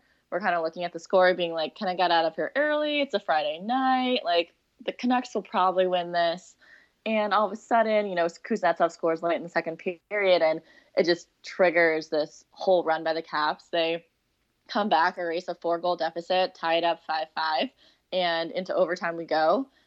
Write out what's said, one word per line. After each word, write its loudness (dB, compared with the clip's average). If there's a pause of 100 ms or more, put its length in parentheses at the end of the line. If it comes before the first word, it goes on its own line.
(320)
were -2
kinda 0
looking -6
at -6
the -12
score 4
being -2
like, -6
"Can -6
I -2
get 2
out 4
of 0
here -4
early? 0
It's -4
a 0
Friday -2
night. 0
Like, 0 (320)
the -6
Canucks -2
will -4
probably 2
win -2
this." -2 (500)
And 0
all 2
of -4
a -10
sudden, 0
you -4
know, 2
Kuznetsov 0
scores -2
late 0
in -6
the -12
second -4 (340)
period, 2
and 2 (360)
it 4
just -2 (160)
triggers 2
this -4
whole 2
run -2
by 0
the -2
Caps. -4
They -2 (600)
come -2
back, 2
erase -4
a -6
four-goal -2
deficit, -2
tie -2
it 0
up 0
five -4
five, -2 (440)
and -2
into -6
overtime 0
we -8
go, 2 (180)